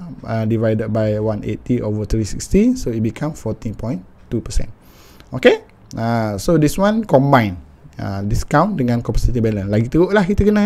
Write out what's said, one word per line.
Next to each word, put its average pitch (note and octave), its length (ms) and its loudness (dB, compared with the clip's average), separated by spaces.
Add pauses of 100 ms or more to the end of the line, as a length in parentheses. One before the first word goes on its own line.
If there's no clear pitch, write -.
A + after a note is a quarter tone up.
(220)
ah, A2+ 240 -4
divided A2 480 0
by A2 240 0
one G#2+ 240 -2
eighty A#2+ 400 -2
over G#2+ 240 -4
three A2 200 -2
sixty. A#3+ 520 0
So, B2 160 -4
it A2 80 -2
become B2+ 320 -4
fourteen G#2+ 400 -8
point A2 320 -8 (240)
two A#2 160 -4
percent. - 240 0 (640)
Okey? G4+ 320 2 (320)
Ah, A2+ 400 -2
so, D#3+ 240 2
this D3 160 2
one G#3+ 240 2
combine. C3 560 4 (400)
Ah, G2+ 240 -6
discount D3 560 0
dengan A#2+ 240 0
capacity A#2+ 400 0
balance. G2+ 320 0
Lagi A#2 160 2
teruk F3+ 240 2
lah G#3+ 80 4
kita F#3+ 240 0
kena, G#3 200 4